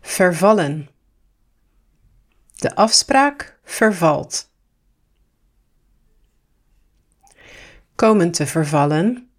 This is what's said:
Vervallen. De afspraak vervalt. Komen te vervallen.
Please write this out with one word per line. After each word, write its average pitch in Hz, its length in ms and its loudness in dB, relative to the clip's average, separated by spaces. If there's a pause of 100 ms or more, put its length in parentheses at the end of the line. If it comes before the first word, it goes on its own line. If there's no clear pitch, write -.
Vervallen. 175 880 0 (1700)
De - 200 -8
afspraak 269 880 0
vervalt. - 880 -2 (3500)
Komen 208 360 2
te 151 160 -4
vervallen. 156 920 -2